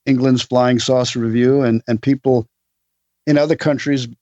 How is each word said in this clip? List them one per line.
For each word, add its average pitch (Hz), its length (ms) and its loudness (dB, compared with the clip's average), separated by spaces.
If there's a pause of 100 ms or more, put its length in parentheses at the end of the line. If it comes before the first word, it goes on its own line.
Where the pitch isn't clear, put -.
England's 131 360 2
Flying 123 380 2
Saucer 127 400 -2
Review, 120 420 0
and, 113 260 0
and 113 140 -2
people 131 460 0 (800)
in 147 100 2
other 151 180 2
countries, 139 520 -4 (140)